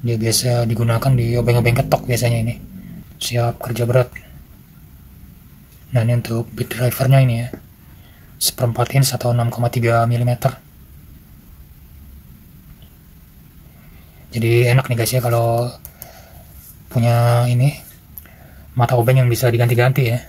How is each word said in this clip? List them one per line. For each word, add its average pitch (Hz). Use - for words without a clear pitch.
Dia 117
biasa 117
digunakan 117
di 117
obeng-obeng 120
ketok -
biasanya 117
ini. 120
Siap 117
kerja 117
berat. 123
Nah, 117
ini 120
untuk 117
bit -
drivernya 123
ini 120
ya. 120
Seperempat -
inch 135
atau 120
enam 117
koma 120
tiga 117
milimeter. 120
Jadi 117
enak 131
nih, 120
guys 113
ya, 127
kalau 120
punya 120
ini 127
mata 123
obeng 123
yang 127
bisa 120
diganti-ganti 120
ya. 117